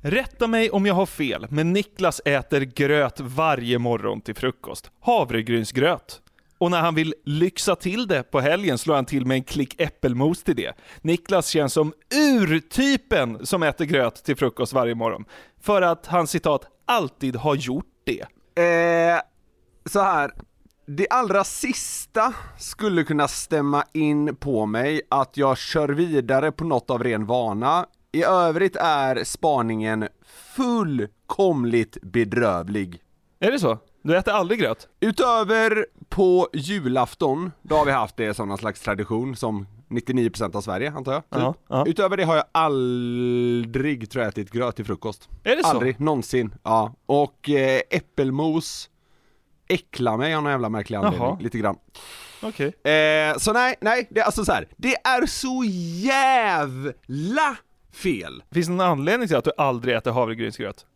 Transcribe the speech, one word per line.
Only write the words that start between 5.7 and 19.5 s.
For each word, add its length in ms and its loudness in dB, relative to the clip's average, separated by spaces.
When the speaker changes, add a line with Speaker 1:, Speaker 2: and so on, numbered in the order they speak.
Speaker 1:
Och 140 2
när 100 2
han 140 2
vill 180 0
lyxa 500 0
till 320 -4
det 160 0
på 160 -2
helgen 380 0
slår 180 0
han 100 2
till 200 -2
med 100 0
en 80 -2
klick 380 -4
äppelmos 600 0
till 120 0
det. 180 -4
Niklas 460 0
känns 260 0
som 200 2
urtypen 1300 2
som 180 0
äter 220 0
gröt 380 0
till 120 0
frukost 380 -2
varje 220 2
morgon. 300 -4
För 200 2
att 240 0
han, 220 0
citat, 380 0
"alltid 500 -2
har 200 0
gjort 300 -4
det". 160 -4
Speaker 2:
Eh, 580 4